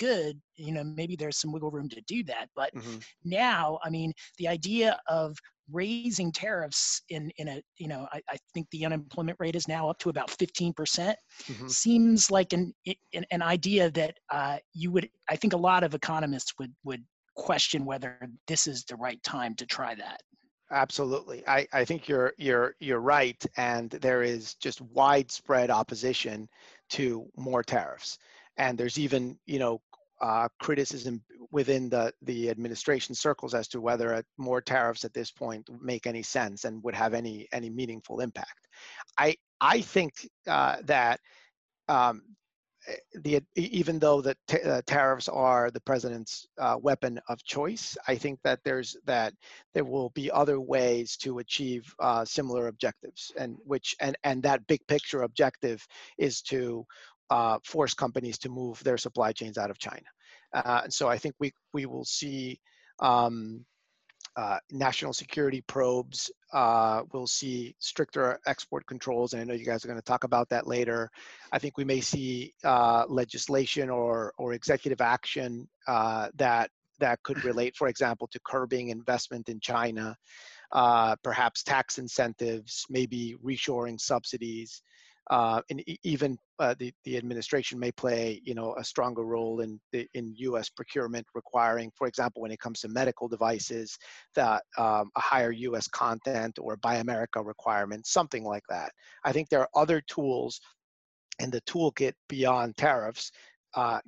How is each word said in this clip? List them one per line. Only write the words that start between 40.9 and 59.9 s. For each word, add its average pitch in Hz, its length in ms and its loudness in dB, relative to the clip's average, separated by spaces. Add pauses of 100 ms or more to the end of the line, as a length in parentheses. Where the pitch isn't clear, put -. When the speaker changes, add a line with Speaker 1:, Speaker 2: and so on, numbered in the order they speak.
Speaker 2:
um, 123 340 4 (640)
eh, - 80 -8 (260)
the, 147 140 2 (200)
e-, 180 160 0
even 160 260 2
though 147 240 6
the 135 120 0 (140)
ta-, 156 80 2 (100)
uh, 127 200 2
tariffs 135 420 4
are 123 420 4
the 120 100 -8
president's, 120 640 -4 (120)
uh, 123 220 2
weapon 127 480 0
of 120 160 -6
choice, 170 520 -4 (120)
I 131 60 2
think 139 280 -4
that 131 220 2
there's, 131 400 -4
that 117 300 0 (400)
there 151 100 2
will 127 300 -2
be 139 160 -4
other 147 300 4
ways 123 580 2
to 123 220 -6
achieve, 123 600 -4
uh, 117 240 2
similar 123 440 -2
objectives, - 720 -6
and 123 260 -8
which, - 360 -2
and, 139 240 0
and 131 200 0
that 135 220 4
big 147 220 4
picture 147 340 0
objective 120 640 0 (300)
is 127 260 0
to, 120 440 -4 (420)
uh, 117 360 4
force 147 280 0
companies 123 460 -4
to 131 100 -8
move 123 360 -8
their 127 120 2
supply 113 360 0
chains 110 260 -8
out 104 100 -2
of 98 100 -8
China. - 280 -12 (480)